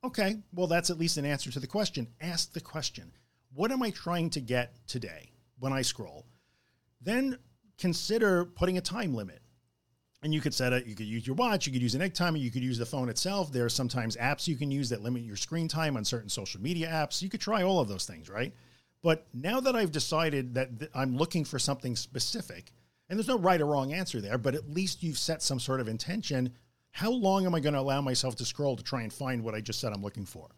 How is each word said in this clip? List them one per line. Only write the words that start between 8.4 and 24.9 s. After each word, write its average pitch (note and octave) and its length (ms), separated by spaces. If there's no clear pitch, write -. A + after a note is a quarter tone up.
putting F3+ 320
a - 20
time F3+ 340
limit. F#2+ 280
And D#3 100
you D3+ 80
could C#3+ 140
set B2 180
it, B2+ 140
you G#2+ 80
could G#2+ 120
use A2 200
your C3 100
watch, A3 300
you C#3+ 60
could B2+ 100
use A#2+ 120
an C3+ 60
egg F#3+ 140
timer, E3+ 240
you B2+ 120
could B2 120
use B2+ 160
the A#2 80
phone B2+ 240
itself. F3+ 420
There A#2+ 140
are - 20
sometimes A#2 480
apps C3 300
you E3 100
can C#3 140
use C#3 180
that A2+ 140
limit A#2+ 200
your A2 140
screen D#3+ 320
time D3 300
on G#2+ 80
certain A2 240
social F#2+ 320
media E3 260
apps. D#3+ 320
You F#3+ 80
could - 140
try G#3 200
all F#3+ 160
of B2 100
those F#2+ 180
things, D#2+ 240
right? G#2+ 240
But D#3+ 320
now F3+ 260
that B3+ 160
I've G3 160
decided C#3+ 600
that B2+ 240
th-, - 160
I'm C3 200
looking D#3+ 300
for C#3 140
something C3+ 360
specific, - 800
and F#3+ 80
there's A3 100
no C4 80
right F3+ 240
or D3 60
wrong C#3 260
answer E3+ 260
there, G#2 200
but B2+ 160
at C#3+ 160
least F3 320